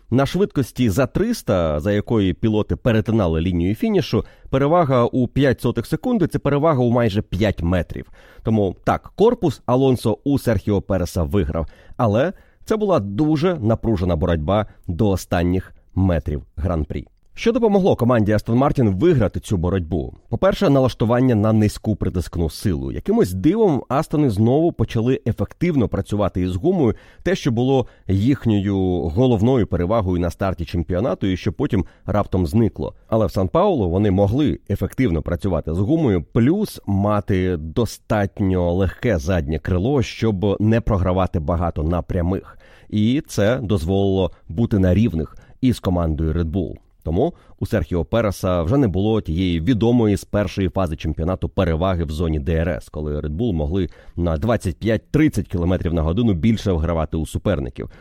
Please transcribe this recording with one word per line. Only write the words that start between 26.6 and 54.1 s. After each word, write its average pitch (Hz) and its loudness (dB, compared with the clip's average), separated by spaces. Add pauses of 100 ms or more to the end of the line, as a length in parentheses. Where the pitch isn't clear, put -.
Те, 185 0
що 151 -2
було 127 0 (200)
їхньою 101 0 (240)
головною 113 2
перевагою 92 0
на 87 -2
старті 87 -4
чемпіонату 90 -2
і 90 0
що 98 -2
потім 113 -2 (200)
раптом 95 0
зникло. 95 0 (140)
Але 110 0
в - -2
Сан-Паулу 123 0
вони 98 2
могли 101 2 (100)
ефективно 95 -2
працювати 82 -4
з 85 -2
гумою, 107 2
плюс 165 0
мати 98 0
достатньо 92 -2
легке 95 0
заднє 78 -2
крило, 113 0
щоб 104 -2
не 110 2
програвати 92 0
багато 82 -2
на 85 0
прямих. 90 -4 (320)
І 110 0
це 107 0
дозволило 95 0 (160)
бути 110 0
на 92 4
рівних 87 0 (240)
із 127 2
командою 80 -2
Red 85 -2
Bull. 78 -4 (300)
Тому 107 0 (260)
у - -6
Серхіо 87 -2
Переса 95 0
вже 92 0
не 139 4
було 101 0
тієї 85 -2
відомої 110 2
з - -8
першої 98 -2
фази 82 -2
чемпіонату 80 -4
переваги 85 0
в 76 -6
зоні 78 -2
Д 71 -2
Р 82 0
С, 69 -6
коли 73 -6
Red 76 -6
Bull 110 0
могли 80 -2 (260)